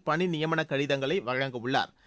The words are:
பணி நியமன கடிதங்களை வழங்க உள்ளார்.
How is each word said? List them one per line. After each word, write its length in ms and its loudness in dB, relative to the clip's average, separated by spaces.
பணி 240 2
நியமன 380 0
கடிதங்களை 560 0
வழங்க 360 -2
உள்ளார். 360 0